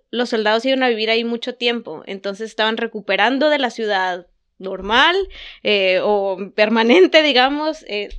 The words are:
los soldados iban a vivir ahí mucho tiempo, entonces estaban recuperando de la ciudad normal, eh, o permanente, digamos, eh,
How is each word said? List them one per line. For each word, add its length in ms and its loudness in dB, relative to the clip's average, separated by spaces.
los 180 -4
soldados 360 0
iban 180 0
a 60 2
vivir 200 -2
ahí 140 2
mucho 320 -6
tiempo, 500 -4
entonces 440 -10
estaban 260 -2
recuperando 760 0
de 100 0
la 100 -2
ciudad 580 -4
normal, 580 0
eh, 400 2
o 340 0
permanente, 680 4
digamos, 640 0
eh, 320 -8